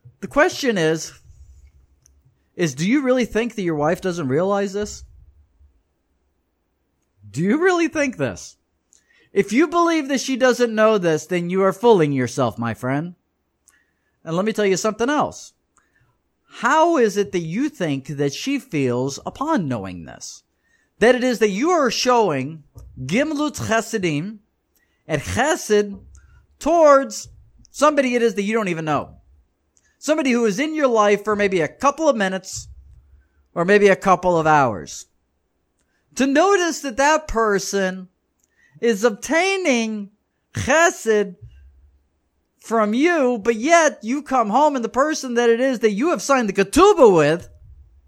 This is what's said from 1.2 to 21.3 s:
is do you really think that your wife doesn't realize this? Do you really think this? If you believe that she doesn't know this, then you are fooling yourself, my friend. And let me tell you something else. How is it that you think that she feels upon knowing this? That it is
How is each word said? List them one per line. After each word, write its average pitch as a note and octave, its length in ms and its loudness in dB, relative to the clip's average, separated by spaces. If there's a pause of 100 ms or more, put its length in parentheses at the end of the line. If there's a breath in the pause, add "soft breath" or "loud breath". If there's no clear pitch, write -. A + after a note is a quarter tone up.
is D#3+ 200 -4
do D#3+ 120 -4
you C#4 140 2
really B3+ 240 2
think A3+ 300 -4
that G3+ 80 -6
your E3 120 -2
wife D#3 260 -2
doesn't E3+ 260 -4
realize F#3+ 460 -2
this? G#3 300 -8 (2250)
Do A2 120 -8
you G3+ 160 2
really E4+ 300 2
think C#4+ 300 -4
this? A#2 400 -8 (720 soft breath)
If G3 200 -2
you D4 160 2
believe E4 420 0
that C#4 120 -2
she C4+ 140 -6
doesn't A#3+ 400 0
know G#3+ 240 2
this, D#3+ 260 -2
then F3 240 -4
you F#3+ 140 0
are F#3+ 100 2
fooling F#3+ 380 2
yourself, B2+ 480 -2
my A#2 160 -6
friend. D3+ 400 -6 (1080)
And D#3+ 120 -6
let F#3 100 0
me A3 80 -2
tell G#3 120 0
you F#3+ 120 2
something A3+ 320 -2
else. F3+ 440 -4 (1040)
How D#4+ 400 2
is G#3+ 200 2
it G3+ 140 -2
that F#3 80 -2
you F3 280 -4
think D3 380 -4
that C#3+ 260 -4
she C4+ 280 -6
feels C3+ 680 -4
upon C#4 420 -4
knowing F#2+ 380 -8
this? - 380 -18 (560)
That A#3+ 160 6
it A#3+ 80 -4
is B3 160 0